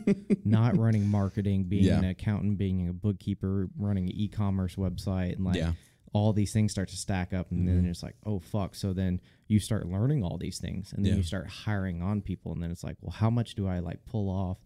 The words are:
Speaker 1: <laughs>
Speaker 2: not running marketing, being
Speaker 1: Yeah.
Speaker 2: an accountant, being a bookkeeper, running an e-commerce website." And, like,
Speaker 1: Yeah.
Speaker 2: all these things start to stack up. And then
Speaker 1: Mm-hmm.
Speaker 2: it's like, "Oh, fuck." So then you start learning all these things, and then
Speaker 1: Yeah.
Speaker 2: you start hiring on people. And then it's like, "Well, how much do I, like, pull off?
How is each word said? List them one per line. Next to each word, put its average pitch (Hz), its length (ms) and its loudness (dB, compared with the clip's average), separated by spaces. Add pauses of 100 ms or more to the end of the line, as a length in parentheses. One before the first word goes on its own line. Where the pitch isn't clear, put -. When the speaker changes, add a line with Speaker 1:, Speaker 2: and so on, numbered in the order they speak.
(220)
Speaker 1:
<laughs> - 220 0
Speaker 2:
not 110 320 6
running 110 320 4
marketing, 98 560 2
being 92 200 4
Speaker 1:
Yeah. 85 140 6
Speaker 2:
an 87 60 2
accountant, 98 540 0
being 92 300 0
a 87 40 -2
bookkeeper, 95 840 -2
running 101 260 0
an 90 100 -2
e-commerce 98 600 -2
website." 92 600 -2
And, 95 100 -2
like, 90 100 2
Speaker 1:
Yeah. 82 160 0 (400)
Speaker 2:
all 104 220 4
these 101 180 0
things 107 200 2
start 92 180 -2
to 95 60 -12
stack 92 360 -2
up. 90 180 -2
And 90 160 0
then 90 160 4
Speaker 1:
Mm-hmm. 90 60 2
Speaker 2:
it's 87 140 -6
like, - 220 -12
"Oh, 107 140 -2
fuck." 95 360 -4
So 98 180 -2
then 92 280 0 (260)
you 107 140 6
start 98 280 -2
learning 117 340 0
all 87 140 -4
these - 220 -6
things, - 340 -8
and 98 140 -2
then 90 60 4
Speaker 1:
Yeah. 85 40 2
Speaker 2:
you 87 60 2
start 90 260 -4
hiring 95 540 -4
on 101 180 0
people. 92 320 -6
And 80 100 -6
then 85 80 -4
it's 85 140 -10
like, - 160 -8
"Well, - 120 -8
how 110 180 0
much 117 240 -2
do 101 120 -2
I, 92 120 0
like, 85 260 -6
pull 104 240 -4
off? 92 380 -2